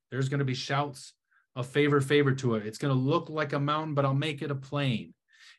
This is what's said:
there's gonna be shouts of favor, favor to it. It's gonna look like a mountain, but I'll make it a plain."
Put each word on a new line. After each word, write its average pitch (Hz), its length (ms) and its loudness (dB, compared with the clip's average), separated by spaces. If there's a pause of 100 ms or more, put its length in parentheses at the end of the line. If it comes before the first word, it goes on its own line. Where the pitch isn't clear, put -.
there's 131 200 -4
gonna 139 160 0
be 131 100 -2
shouts 143 580 -4 (420)
of 131 120 -6
favor, 147 320 4
favor 139 360 4
to 123 200 0
it. 107 100 -4
It's 107 120 -10
gonna 143 160 0
look 151 360 0
like 151 240 -2
a 147 60 -2
mountain, 151 340 -2
but 139 120 2
I'll 135 80 2
make 143 280 -2
it 147 100 -4
a 139 40 -2
plain." 131 580 -4 (460)